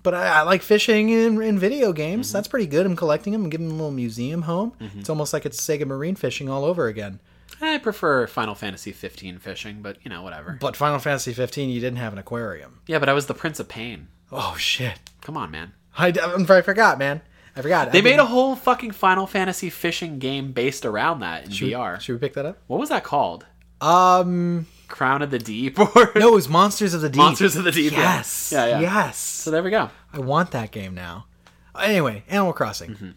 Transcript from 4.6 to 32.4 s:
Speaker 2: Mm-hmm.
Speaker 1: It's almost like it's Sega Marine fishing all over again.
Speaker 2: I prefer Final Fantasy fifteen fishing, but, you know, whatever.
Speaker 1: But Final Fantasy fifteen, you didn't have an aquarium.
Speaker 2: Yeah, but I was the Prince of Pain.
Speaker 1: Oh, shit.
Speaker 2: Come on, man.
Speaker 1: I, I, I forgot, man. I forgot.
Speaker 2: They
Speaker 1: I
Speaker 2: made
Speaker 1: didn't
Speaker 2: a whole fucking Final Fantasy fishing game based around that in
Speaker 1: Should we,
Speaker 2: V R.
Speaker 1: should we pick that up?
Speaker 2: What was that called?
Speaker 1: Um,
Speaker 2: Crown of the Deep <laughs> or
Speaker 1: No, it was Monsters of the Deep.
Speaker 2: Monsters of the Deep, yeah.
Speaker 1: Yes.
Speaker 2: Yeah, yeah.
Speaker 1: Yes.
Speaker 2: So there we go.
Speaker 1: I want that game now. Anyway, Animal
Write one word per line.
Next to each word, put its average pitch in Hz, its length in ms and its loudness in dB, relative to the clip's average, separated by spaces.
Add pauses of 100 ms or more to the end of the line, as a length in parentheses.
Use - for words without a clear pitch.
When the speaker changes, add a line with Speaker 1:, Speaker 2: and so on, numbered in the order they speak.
Speaker 2:
Mm-hmm. 104 180 -12
Speaker 1:
It's 101 100 -8
almost 151 220 -2
like 156 140 -4
it's 139 160 -8
Sega 147 240 -2
Marine 139 300 -6
fishing 135 340 -6
all 139 160 -4
over 170 220 0
again. 101 320 -8 (420)
Speaker 2:
I 311 160 -2
prefer 151 480 0
Final 110 300 -6
Fantasy 101 360 -10
fifteen 92 460 -14
fishing, 104 460 -14
but, 101 200 -14
you 127 60 -14
know, 90 140 -12
whatever. 95 360 -14
Speaker 1:
But 127 160 -4
Final 147 240 -2
Fantasy 131 340 -4
fifteen, 127 360 -6
you 123 100 -6
didn't 123 200 -6
have 113 140 -8
an 98 60 -12
aquarium. 92 680 -12
Speaker 2:
Yeah, 160 120 -2
but 139 100 2
I 139 40 4
was 143 140 0
the - 80 -6
Prince 156 240 -8
of - 80 -10
Pain. 110 400 -14 (240)
Speaker 1:
Oh, - 260 -8
shit. - 400 -4 (240)
Speaker 2:
Come 156 160 -12
on, 98 140 -8
man. 82 220 -14 (240)
Speaker 1:
I, 170 120 2
I, 175 260 -2 (220)
I 180 40 6
forgot, 196 360 2
man. 139 240 -2 (360)
I 135 40 -10
forgot. 147 300 2
Speaker 2:
They 175 80 8
Speaker 1:
I - 20 6
Speaker 2:
made 240 100 6
Speaker 1:
didn't 294 100 6
Speaker 2:
a 269 60 8
whole 254 280 2
fucking 247 360 0
Final 190 360 2
Fantasy 185 420 -2
fishing 160 500 -6
game 135 340 -6
based 127 320 -2
around 127 360 -2
that 82 240 -8
in 101 60 -14
Speaker 1:
Should 101 140 -4
we, 131 60 0
Speaker 2:
V - 20 -6
R. 104 260 -6
Speaker 1:
should 131 140 -8
we 117 60 -6
pick 139 160 -4
that 139 100 -6
up? 175 220 -10
Speaker 2:
What 139 120 -2
was 294 100 -4
that 269 140 -2
called? 98 420 -2 (360)
Speaker 1:
Um, 175 880 4 (200)
Speaker 2:
Crown 135 340 0
of 143 100 -4
the 127 80 -2
Deep 113 400 -4
<laughs> 202 160 4
or 240 200 10
Speaker 1:
No, 214 140 8
it 233 60 10
was 147 140 2
Monsters 190 440 4
of 170 80 -2
the 151 80 0
Deep. 135 80 4
Speaker 2:
Monsters 160 380 8
of 180 80 -2
the 175 80 4
Deep, 151 220 2
yeah. 143 60 2
Speaker 1:
Yes. - 540 0
Speaker 2:
Yeah, 127 140 4
yeah. 117 140 2
Speaker 1:
Yes. 175 360 0
Speaker 2:
So - 340 -6
there 160 120 2
we 185 80 -2
go. 190 180 0 (240)
Speaker 1:
I 147 60 -10
want 143 320 0
that 110 200 -6
game 95 240 -10
now. 90 300 -12 (540)
Anyway, 151 500 0
Animal 190 240 0